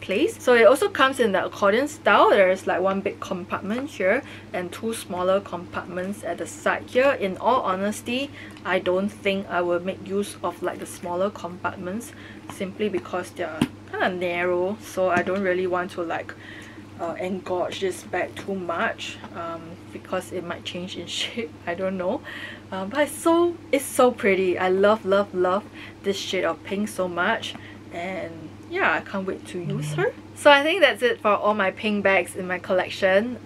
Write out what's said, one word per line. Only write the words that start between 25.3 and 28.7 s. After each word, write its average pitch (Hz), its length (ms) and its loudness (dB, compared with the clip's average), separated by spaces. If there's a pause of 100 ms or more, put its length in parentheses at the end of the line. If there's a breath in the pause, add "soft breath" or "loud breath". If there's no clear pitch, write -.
love 185 300 2 (400 loud breath)
this 196 140 0
shade 185 260 -2
of 165 220 -2
pink 208 240 -2
so 185 180 -2
much, 180 480 -2 (380 loud breath)
and 170 560 -8 (200)
yeah, 339 220 2